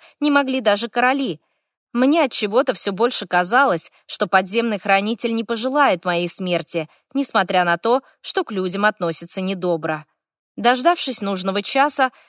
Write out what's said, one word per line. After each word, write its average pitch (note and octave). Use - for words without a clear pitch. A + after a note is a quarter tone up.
не D4
могли C4+
даже A#3
короли. B3
Мне C#4
от C4
чего-то G#3+
всё G3
больше G#3+
казалось, F3+
что -
подземный G3+
хранитель G#3
не A3+
пожелает A#3
моей F3
смерти, E3+
несмотря G#3
на E3+
то, A#3+
что -
к -
людям F#3+
относится F3
недобро. E3+
Дождавшись B3+
нужного G3
часа, C4+